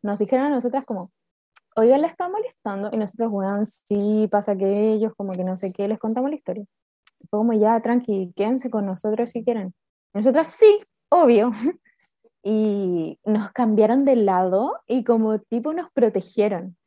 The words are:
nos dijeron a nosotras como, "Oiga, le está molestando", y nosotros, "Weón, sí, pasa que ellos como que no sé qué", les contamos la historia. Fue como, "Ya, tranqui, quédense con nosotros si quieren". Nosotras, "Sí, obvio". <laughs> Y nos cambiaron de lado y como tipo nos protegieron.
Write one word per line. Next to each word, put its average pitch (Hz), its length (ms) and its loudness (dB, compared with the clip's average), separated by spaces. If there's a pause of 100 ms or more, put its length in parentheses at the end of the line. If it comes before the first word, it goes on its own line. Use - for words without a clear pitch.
nos 202 160 -6
dijeron 254 280 0
a 294 40 0
nosotras 247 360 -2
como, 190 240 -8 (640)
"Oiga, 240 220 6
le 311 100 0
está 359 200 -8
molestando", 214 640 -8
y 226 60 -6
nosotros, 220 340 -4
"Weón, 202 340 -2
sí, 208 640 -2
pasa 208 260 0
que 202 360 0
ellos 220 240 -2
como 196 160 -8
que 180 120 -6
no 185 120 -4
sé 185 160 -8
qué", 202 160 -6
les 214 100 -4
contamos 247 320 -4
la 302 60 -6
historia. 202 280 -10 (680)
Fue 208 100 -2
como, 233 140 2
"Ya, 220 280 4
tranqui, 226 540 -2
quédense 240 340 -2
con 208 160 -2
nosotros 214 440 -2
si 226 140 -8
quieren". 208 300 -4 (400)
Nosotras, 262 380 2
"Sí, 427 280 6 (300)
obvio". 247 420 6
<laughs> 240 280 -4 (640)
Y 202 800 -2
nos 208 280 -2
cambiaron 226 520 2
de 269 120 4
lado 196 720 0
y 247 180 -2
como 220 360 2
tipo 240 340 -6
nos 339 180 -8
protegieron. 202 840 -2 (100)